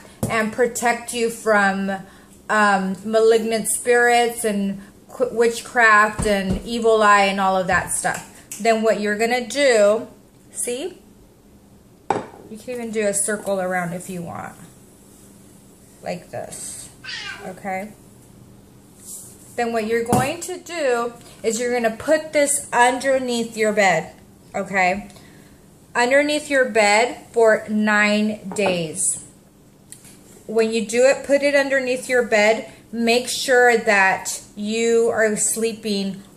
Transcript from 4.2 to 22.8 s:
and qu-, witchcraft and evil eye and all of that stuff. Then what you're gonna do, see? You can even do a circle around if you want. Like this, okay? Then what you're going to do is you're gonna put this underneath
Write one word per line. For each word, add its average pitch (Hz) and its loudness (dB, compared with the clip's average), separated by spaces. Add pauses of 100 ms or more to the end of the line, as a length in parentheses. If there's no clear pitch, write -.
and 202 -2 (300)
qu-, - -2
witchcraft 220 2
and 190 0
evil 226 2
eye 208 6
and 196 0
all 190 2
of 185 -2
that 175 -2
stuff. - -4 (260)
Then 220 2
what 220 2
you're 208 -2
gonna 233 0
do, 233 2 (420)
see? 269 -8 (1500)
You 220 -14
can 247 -12
even 233 -8
do 214 -2
a 202 0
circle 202 -4
around 180 -4
if 180 -10
you 180 -10
want. - -12 (1500)
Like - -12
this, - -14 (560)
okay? 190 -10 (1600)
Then 233 -4
what 220 -4
you're 233 -2
going 254 -2
to 359 -10
do 247 -4 (280)
is 220 -4
you're 240 -4
gonna 226 -2
put 311 -2
this 285 0
underneath 247 0